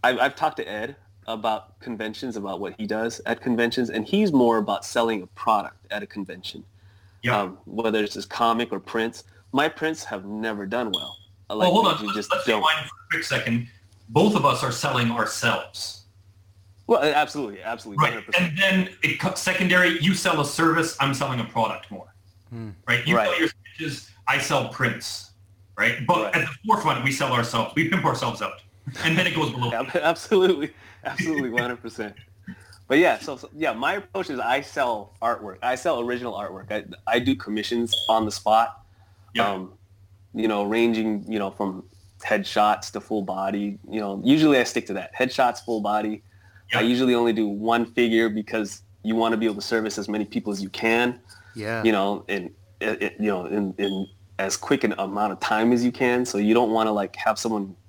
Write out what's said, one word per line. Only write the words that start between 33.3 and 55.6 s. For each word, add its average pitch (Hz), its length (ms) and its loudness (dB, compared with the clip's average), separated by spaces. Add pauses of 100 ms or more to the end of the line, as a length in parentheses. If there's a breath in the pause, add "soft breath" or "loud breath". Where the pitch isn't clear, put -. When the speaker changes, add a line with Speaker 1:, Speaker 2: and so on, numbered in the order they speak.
Speaker 1:
so, 143 180 -16
yeah, 151 180 0
my 131 220 0
approach 196 360 -6
is 127 100 -4
I 123 220 0
sell 120 600 -4
artwork. 104 400 -4
I 127 140 0
sell 135 240 0
original 123 320 -4
artwork. 98 400 -10
I, 87 100 -4 (240)
I 123 140 2
do 127 160 0
commissions 107 580 -2 (140)
on 113 160 4
the 107 80 -4
spot. 110 520 2 (480 soft breath)
Speaker 2:
Yeah. 98 160 0
Speaker 1:
Um, 95 260 -6 (600)
you 110 140 0
know, 104 160 2
ranging, 110 640 2
you 110 80 -2
know, 95 140 -4
from 95 320 -6 (360)
headshots 104 720 2
to 101 100 -8
full 107 220 -4
body. 98 560 -4 (100)
You 107 120 -6
know, 101 240 -6
usually 147 340 6
I 120 60 4
stick - 220 -4
to - 80 -6
that. - 200 -8
Headshots, 127 500 0
full 113 160 -2
body. 107 440 -2 (480 soft breath)
Speaker 2:
Yeah. 113 80 2
Speaker 1:
I - 20 4
usually 123 320 4
only 117 180 4
do 107 140 2
one 110 400 0
figure 113 420 4
because 107 540 -4 (220)
you 110 100 0
wanna 113 220 2
be 113 100 0
able 104 100 0
to 101 60 -8
service 110 340 -2
as 101 120 -6
many 107 160 -2
people 104 280 -4
as 98 80 -6
you 95 80 -6
can. 120 520 2 (340 loud breath)
Speaker 3:
Yeah. 110 300 -4
Speaker 1:
You 113 80 6
know, 98 360 0
and, 95 220 -4 (300)
it, 107 220 -2
it, 101 180 -4
you 107 80 0
know, 92 180 -2
in, 101 320 -2
in 98 300 -2 (320)
as 98 160 -2
quick - 260 0
an 107 160 2
amount 98 340 -2
of 95 60 -10
time 110 340 2